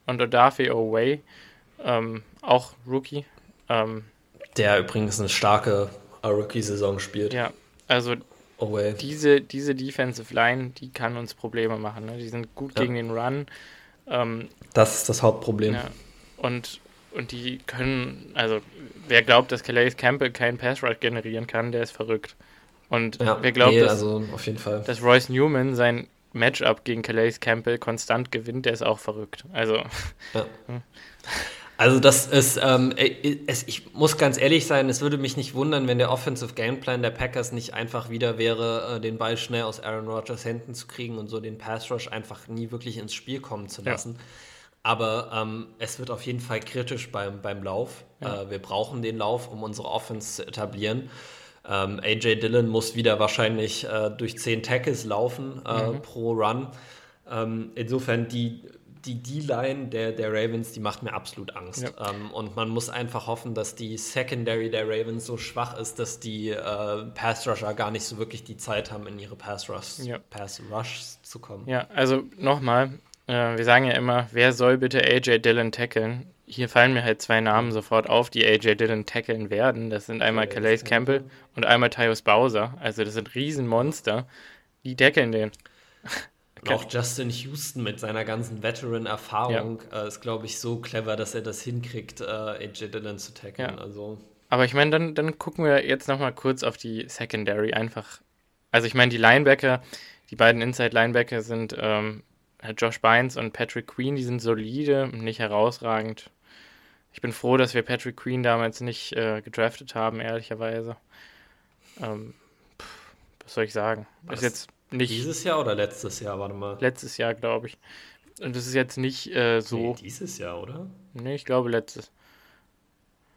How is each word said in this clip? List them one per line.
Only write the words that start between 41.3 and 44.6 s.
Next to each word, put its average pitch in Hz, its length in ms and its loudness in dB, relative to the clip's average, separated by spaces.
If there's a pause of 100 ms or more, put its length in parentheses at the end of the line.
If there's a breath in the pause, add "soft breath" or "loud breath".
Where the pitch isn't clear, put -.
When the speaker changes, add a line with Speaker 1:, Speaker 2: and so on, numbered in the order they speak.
Speaker 2:
den 107 180 -10
Pass 113 320 -8
Rush 120 180 -6
einfach 110 400 -12
nie 113 220 -8
wirklich 117 280 -10
ins 107 160 -10
Spiel 135 260 -10
kommen 104 280 -12
zu - 140 -14
Speaker 1:
Ja. 113 100 -4
Speaker 2:
lassen. 120 260 -8 (640 loud breath)